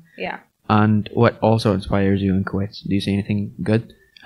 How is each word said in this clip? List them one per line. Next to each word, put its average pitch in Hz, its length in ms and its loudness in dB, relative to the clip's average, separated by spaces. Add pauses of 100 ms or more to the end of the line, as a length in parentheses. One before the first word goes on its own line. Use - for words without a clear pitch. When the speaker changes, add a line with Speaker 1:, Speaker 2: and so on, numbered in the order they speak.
(180)
Speaker 1:
Yeah. 180 200 -8 (300)
Speaker 2:
And 107 460 2
what 117 260 2
also 113 340 2
inspires 98 480 0
you 98 160 2
in 98 60 0
Kuwait? 98 280 -6 (160)
Do 98 60 -2
you 98 60 0
see 98 180 -2
anything 101 220 -2 (220)
good 110 200 0 (440)